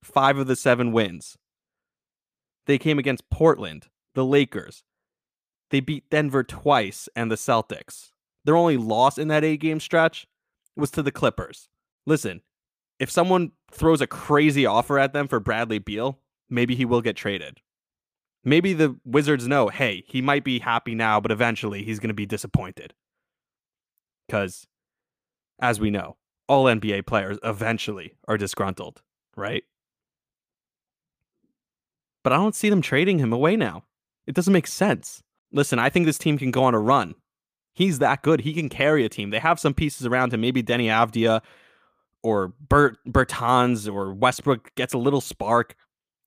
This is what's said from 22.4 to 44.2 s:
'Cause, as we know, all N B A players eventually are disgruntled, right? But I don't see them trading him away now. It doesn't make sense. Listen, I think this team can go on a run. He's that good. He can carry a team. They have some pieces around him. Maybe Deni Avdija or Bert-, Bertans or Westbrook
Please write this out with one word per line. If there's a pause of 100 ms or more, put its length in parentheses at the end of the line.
'Cause, (920)
as
we
know, (280)
all
N
B
A
players
eventually (120)
are
disgruntled, (320)
right? (2500)
But
I
don't
see
them
trading
him
away
now. (400)
It
doesn't
make
sense. (280)
Listen,
I
think
this
team
can
go
on
a
run. (600)
He's
that
good.
He
can
carry
a
team.
They
have
some
pieces
around
him.
Maybe
Deni
Avdija (800)
or (120)
Bert-,
Bertans
or
Westbrook